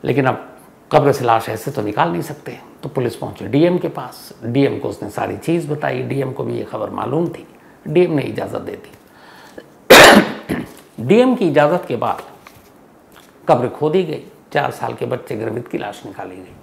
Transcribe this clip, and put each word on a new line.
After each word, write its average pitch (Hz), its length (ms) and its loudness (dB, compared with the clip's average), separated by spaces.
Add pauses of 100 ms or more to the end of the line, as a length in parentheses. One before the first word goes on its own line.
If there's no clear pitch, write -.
लेकिन 131 220 2
अब - 220 -2 (420)
कब्र 139 220 6
से 127 120 0
लाश 117 240 2
ऐसे 110 220 -6
तो 135 120 -4
निकाल 151 280 0
नहीं 170 120 -4
सकते, 143 360 -12 (240)
तो 143 60 -10
पुलिस 123 280 -2
पहुंची - 300 -10
डीएम 160 320 4
के 170 120 -4
पास। - 420 -12 (120)
डीएम 139 340 2
को 113 100 -4
उसने 101 220 -8
सारी 101 260 -4
चीज़ 160 320 -2
बताई, 139 340 -2
डीएम 131 300 -4
को - 120 -6
भी 117 140 -4
ये 110 60 -6
खबर 104 260 -8
मालूम 120 380 -2
थी, - 180 -12 (400)
डीएम 165 260 2
ने 139 100 0
इजाज़त - 380 -6
दे - 160 -10
दी। - 1900 2 (320)
<coughs> - 40 -12
डीएम 226 360 4
की 190 120 0
इजाज़त 151 400 4
के 123 80 -4
बाद 107 260 -2 (1300)
कब्र 123 200 4
खोदी 156 360 0
गई, 151 180 -6 (300)
चार 139 180 0
साल 120 240 -6
के - 120 -6
बच्चे 123 300 -6
गर्वित 113 320 -6
की - 100 -6
लाश 104 280 -8
निकाली 95 300 -12
गई। 90 260 -20